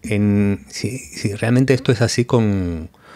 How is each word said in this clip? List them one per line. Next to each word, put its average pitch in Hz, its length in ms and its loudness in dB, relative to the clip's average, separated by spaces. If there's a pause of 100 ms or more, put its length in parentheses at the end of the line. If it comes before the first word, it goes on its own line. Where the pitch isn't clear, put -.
en 101 680 2
si, - 280 -8
si - 380 -6
realmente 127 380 2
esto 127 200 0
es 113 80 0
así 120 240 0
con, 95 640 0 (260)